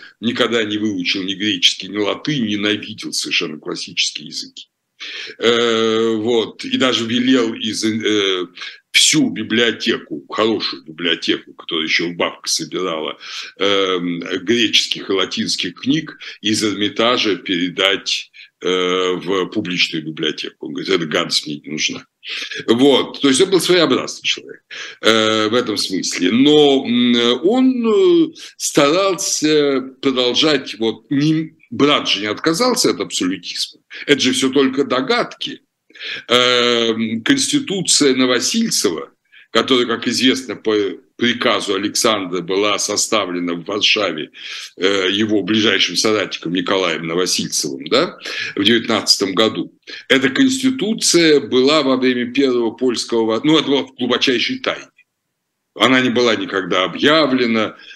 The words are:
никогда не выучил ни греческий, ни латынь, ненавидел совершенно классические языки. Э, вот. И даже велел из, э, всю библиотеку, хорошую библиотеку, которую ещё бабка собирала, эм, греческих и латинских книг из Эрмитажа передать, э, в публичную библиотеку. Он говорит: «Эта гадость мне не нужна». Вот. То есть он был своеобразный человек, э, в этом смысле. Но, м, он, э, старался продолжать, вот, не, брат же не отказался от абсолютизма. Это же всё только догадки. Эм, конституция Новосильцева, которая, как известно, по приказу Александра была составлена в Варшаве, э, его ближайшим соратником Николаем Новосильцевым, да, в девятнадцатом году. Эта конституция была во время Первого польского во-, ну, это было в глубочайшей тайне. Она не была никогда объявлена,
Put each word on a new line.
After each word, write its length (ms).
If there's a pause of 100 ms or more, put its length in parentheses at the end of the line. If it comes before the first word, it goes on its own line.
(220)
никогда 420
не 140
выучил 460
ни 120
греческий, 540
ни 80
латынь, 500
ненавидел 640
совершенно 460
классические 680
языки. 400 (720)
Э, 760
вот. 500
И 120
даже 280
велел 480
из, 320
э, 640 (440)
всю 400
библиотеку, 1000
хорошую 560
библиотеку, 680
которую 340
ещё 260
бабка 360
собирала, 680 (420)
эм, 600 (240)
греческих 640
и 40
латинских 600
книг 420 (240)
из 220
Эрмитажа 720
передать, 920 (340)
э, 500
в 320
публичную 580
библиотеку. 640
Он 60
говорит: 200
«Эта 120
гадость 420
мне 120
не 120
нужна». 340 (640)
Вот. 540
То 60
есть 140
он 80
был 120
своеобразный 640
человек, 380 (400)
э, 480
в 60
этом 220
смысле. 540
Но, 560
м, 560
он, 420 (440)
э, 40 (240)
старался 1200 (200)
продолжать, 800
вот, 320
не, 440 (160)
брат 360
же 140
не 60
отказался 640
от 100
абсолютизма. 800 (260)
Это 140
же 100
всё 180
только 360
догадки. 760 (680)
Эм, 920
конституция 920
Новосильцева, 920 (420)
которая, 360
как 200
известно, 480
по 180 (440)
приказу 580
Александра 680
была 380
составлена 720
в 120
Варшаве, 640 (460)
э, 340
его 320
ближайшим 520
соратником 580
Николаем 540
Новосильцевым, 800
да, 300 (380)
в 80
девятнадцатом 720
году. 380 (360)
Эта 200
конституция 1080
была 440
во 140
время 360
Первого 380
польского 540
во-, 180
ну, 160
это 100
было 180
в 80
глубочайшей 640
тайне. 280 (880)
Она 260
не 80
была 260
никогда 500
объявлена, 880 (200)